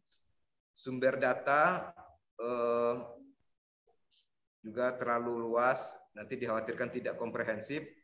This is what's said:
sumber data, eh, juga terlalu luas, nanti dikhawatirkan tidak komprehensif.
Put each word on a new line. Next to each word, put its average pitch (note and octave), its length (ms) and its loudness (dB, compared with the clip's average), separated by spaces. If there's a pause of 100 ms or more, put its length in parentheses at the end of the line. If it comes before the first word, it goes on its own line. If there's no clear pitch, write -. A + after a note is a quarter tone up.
(720)
sumber B2+ 480 0
data, D3 720 4 (480)
eh, A#2+ 540 2 (1700)
juga A#2+ 320 -2
terlalu A#2+ 480 0
luas, A#2 560 2 (160)
nanti G#2+ 240 -8
dikhawatirkan A#2 540 -2
tidak A#2+ 260 -4
komprehensif. A2+ 680 -4 (200)